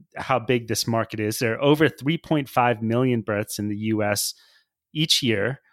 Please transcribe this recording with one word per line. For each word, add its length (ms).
how 220
big 280
this 180
market 360
is. 180
There 140
are 80
over 260
three 300
point 320
five 320
million 400
births 380
in 100
the 80
U 260
S 300
each 300
year. 380